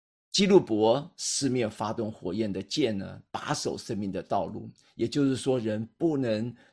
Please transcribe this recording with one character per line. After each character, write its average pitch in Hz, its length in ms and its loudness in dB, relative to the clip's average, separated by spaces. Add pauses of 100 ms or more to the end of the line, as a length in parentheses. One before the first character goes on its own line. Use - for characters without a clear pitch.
(320)
基 202 140 4
路 185 140 10
伯 113 560 2
四 - 320 -2
面 120 220 0
发 107 220 -4
动 107 180 -4
火 87 220 -8
焰 107 200 -2
的 95 100 -4
箭 117 340 0
呢， 95 240 -8 (100)
把 - 220 -6
守 - 240 -4
生 110 220 -8
命 98 140 -4
的 92 100 -6
道 98 240 -2
路。 110 240 -10 (240)
也 117 140 -2
就 143 160 0
是 135 120 2
说， 131 220 0
人 110 280 -4 (100)
不 160 200 0
能 120 380 -2 (180)